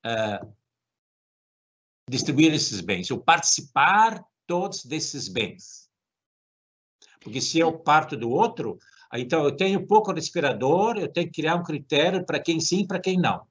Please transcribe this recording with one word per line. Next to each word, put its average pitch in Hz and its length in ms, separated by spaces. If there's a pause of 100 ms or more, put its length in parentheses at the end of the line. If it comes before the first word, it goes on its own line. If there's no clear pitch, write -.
ah, 107 420 (1600)
distribuir 143 440
esses 107 280
bens, 90 300
ou 120 80
participar 180 1040 (240)
todos 180 360
desses 135 460
bens. - 600 (1300)
Porque 120 180
se 160 200
eu 165 180
parto 151 400
do 117 120
outro, 135 480 (360)
então 127 320
eu 139 100
tenho 190 320
pouco 208 240
respirador, 160 880
eu 170 100
tenho 175 200
que 160 140
criar 156 140
um 175 80
critério 160 640
para 151 140
quem 160 200
sim, 185 260
para 180 140
quem 185 180
não. 120 340